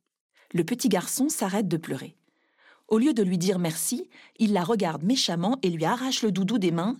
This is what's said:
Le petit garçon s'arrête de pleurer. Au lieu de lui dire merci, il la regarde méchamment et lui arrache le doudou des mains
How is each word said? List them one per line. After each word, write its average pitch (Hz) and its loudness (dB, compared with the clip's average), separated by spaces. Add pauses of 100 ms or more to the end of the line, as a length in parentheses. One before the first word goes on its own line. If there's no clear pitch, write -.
(540)
Le 170 2
petit 240 0
garçon 202 0
s'arrête 202 -2
de 165 0
pleurer. - -8 (720)
Au 220 2
lieu 269 4
de 220 2
lui 185 2
dire 180 0
merci, 175 -4 (280)
il 208 2
la 180 2
regarde 165 0
méchamment 233 0
et 180 2
lui 160 0
arrache 247 0
le 220 2
doudou 196 0
des 180 2
mains 180 -2